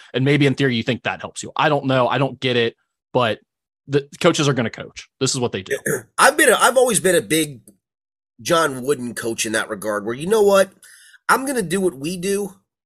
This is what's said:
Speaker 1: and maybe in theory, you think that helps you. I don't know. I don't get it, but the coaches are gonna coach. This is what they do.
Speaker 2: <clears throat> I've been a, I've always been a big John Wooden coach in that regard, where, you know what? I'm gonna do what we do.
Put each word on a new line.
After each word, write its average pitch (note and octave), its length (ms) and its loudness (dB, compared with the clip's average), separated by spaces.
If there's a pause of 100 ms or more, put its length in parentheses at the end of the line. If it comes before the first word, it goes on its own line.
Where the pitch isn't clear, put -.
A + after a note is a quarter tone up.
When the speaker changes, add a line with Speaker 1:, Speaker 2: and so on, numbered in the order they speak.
(140)
Speaker 1:
and C3 120 0
maybe C#3+ 220 4
in B2+ 80 2
theory, C3+ 200 0
you A2+ 60 0
think A2+ 220 -4
that F#2+ 180 -4
helps - 220 -12
you. G2+ 120 -14
I D3 140 2
don't C#3+ 160 0
know. C3 220 2
I B2+ 100 0
don't B2+ 220 -2
get B2 180 0
it, A#2 180 0 (380)
but A#2 260 0 (480)
the C#3 220 -2 (120)
coaches D#3+ 280 2
are C#3 40 0
gonna A#2 180 -2
coach. - 360 -16 (120)
This C3 160 -2
is C3 40 -6
what A#2+ 120 -2
they G2 100 -6
do. F#2+ 160 -6 (200)
Speaker 2:
<clears throat> - 200 -10
I've B3+ 180 4
been D4+ 160 4
a, F#3+ 40 6
I've A#3+ 220 2
always B3 220 2
been F3+ 160 2
a E3 60 2
big D3 400 -4 (800)
John C#3+ 420 0
Wooden B2 300 -2
coach A#2 320 -6
in A2 60 -4
that A2 180 -2
regard, G#2 340 -4
where, A2+ 120 -6
you D3 120 -8
know G#3+ 140 2
what? G3 300 4 (580)
I'm B3 160 2
gonna C4 160 -2
do F3 180 -2
what F3+ 140 0
we D3 240 -8
do. G3 380 -6 (300)